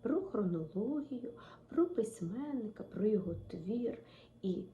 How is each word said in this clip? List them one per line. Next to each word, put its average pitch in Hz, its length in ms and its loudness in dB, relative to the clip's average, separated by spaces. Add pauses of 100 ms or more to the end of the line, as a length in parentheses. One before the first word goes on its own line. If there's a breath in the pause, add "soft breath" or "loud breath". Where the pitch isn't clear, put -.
про 311 220 2
хронологію, 233 1080 0 (360 loud breath)
про 349 180 4
письменника, 226 960 -2
про 190 220 0
його 175 280 4 (140)
твір 214 500 -2 (440 loud breath)
і 185 200 0 (120)